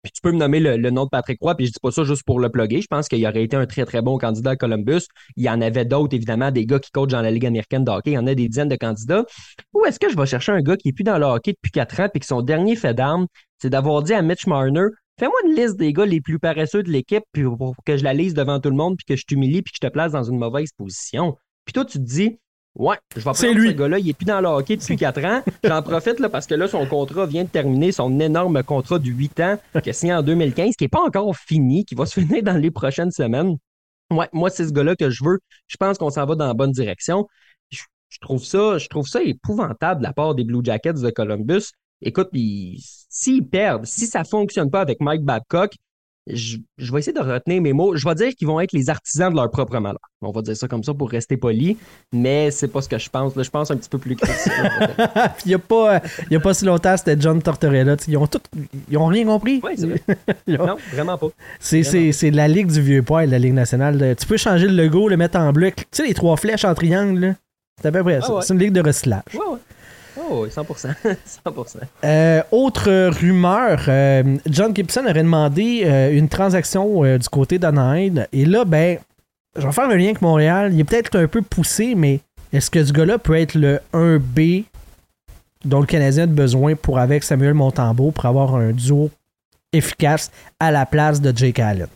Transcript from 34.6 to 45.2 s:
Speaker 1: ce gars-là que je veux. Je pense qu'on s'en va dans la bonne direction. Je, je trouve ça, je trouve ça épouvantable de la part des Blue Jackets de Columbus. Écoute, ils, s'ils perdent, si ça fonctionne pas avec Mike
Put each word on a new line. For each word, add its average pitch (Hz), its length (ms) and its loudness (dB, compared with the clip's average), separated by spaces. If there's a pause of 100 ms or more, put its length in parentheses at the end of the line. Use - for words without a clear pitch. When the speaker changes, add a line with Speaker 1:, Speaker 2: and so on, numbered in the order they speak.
Speaker 1:
ce 156 60 -6
gars-là 147 240 2
que 147 140 0
je 120 120 -6
veux. 175 160 2 (300)
Je - 80 -18
pense 196 220 -2
qu'on 151 120 -2
s'en 143 140 -4
va 147 100 -2
dans 156 120 -2
la 120 80 -2
bonne 135 180 0
direction. 131 560 -4 (420)
Je, - 120 -18 (260)
je - 120 -20
trouve 131 220 -6
ça, 202 360 0
je 139 100 -8
trouve 143 180 -6
ça 240 160 -4
épouvantable 180 800 -4
de 117 60 -2
la 139 80 -8
part 151 200 -2
des 127 100 -2
Blue 120 200 -2
Jackets 123 300 -2
de 120 160 -2
Columbus. 110 600 -4 (320)
Écoute, 185 280 -2
ils, 101 480 -6 (300)
s'ils 254 360 0
perdent, 185 400 0
si 226 200 -6
ça 202 180 -4
fonctionne 202 460 -2
pas 190 100 0
avec 143 200 -2
Mike 151 220 -2